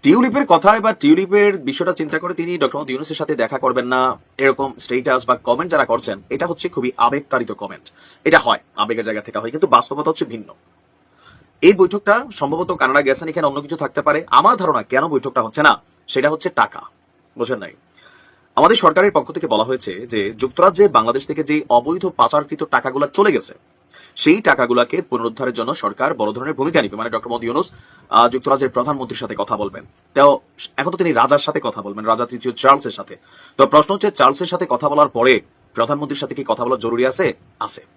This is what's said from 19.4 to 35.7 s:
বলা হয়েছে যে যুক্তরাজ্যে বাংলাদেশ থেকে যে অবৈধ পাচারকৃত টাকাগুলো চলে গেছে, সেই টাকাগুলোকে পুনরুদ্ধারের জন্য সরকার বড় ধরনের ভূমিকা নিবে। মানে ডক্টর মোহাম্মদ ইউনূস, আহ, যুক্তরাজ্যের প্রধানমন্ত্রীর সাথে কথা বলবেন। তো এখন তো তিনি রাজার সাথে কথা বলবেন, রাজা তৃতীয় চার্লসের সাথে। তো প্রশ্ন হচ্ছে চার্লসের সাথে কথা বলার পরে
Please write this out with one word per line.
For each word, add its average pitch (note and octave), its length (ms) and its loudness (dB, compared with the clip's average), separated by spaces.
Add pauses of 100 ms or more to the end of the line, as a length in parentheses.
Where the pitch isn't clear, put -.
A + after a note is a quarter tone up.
বলা A2 180 0
হয়েছে A#2+ 420 -6
যে A2 320 -4
যুক্তরাজ্যে F3 500 4
বাংলাদেশ A#2+ 380 2
থেকে D3+ 180 -6
যে D3+ 240 -2
অবৈধ D3+ 380 0
পাচারকৃত D3 560 -2
টাকাগুলো C3+ 440 -2
চলে G3 260 0
গেছে, - 220 -6 (640)
সেই F3+ 240 4
টাকাগুলোকে B2+ 640 2
পুনরুদ্ধারের A#2 520 -6
জন্য A#2 200 -4
সরকার A#2+ 400 -4
বড় G#2+ 180 -4
ধরনের C3 220 -8
ভূমিকা D3 280 -2
নিবে। G#2 140 -8
মানে A2+ 140 -8
ডক্টর A2+ 180 -8
মোহাম্মদ A#2 160 -6
ইউনূস, C3+ 260 -4 (400)
আহ, A#2+ 180 6
যুক্তরাজ্যের C3 420 0
প্রধানমন্ত্রীর B2+ 480 -4
সাথে A2 200 -10
কথা G2+ 180 -4
বলবেন। G2 280 -8 (300)
তো C#3 260 6 (360)
এখন D3+ 140 -4
তো F3+ 60 -8
তিনি E3+ 160 0
রাজার B2+ 260 4
সাথে - 240 -4
কথা G#2 200 -8
বলবেন, G2+ 220 -10
রাজা A2+ 220 0
তৃতীয় A#2+ 280 -8
চার্লসের C3+ 360 2
সাথে। - 260 -16 (400)
তো C3+ 100 6
প্রশ্ন D3+ 280 4
হচ্ছে G3+ 160 -2
চার্লসের C#3+ 360 2
সাথে F3 220 -4
কথা B2+ 200 -2
বলার D3 200 4
পরে A#2+ 320 4 (340)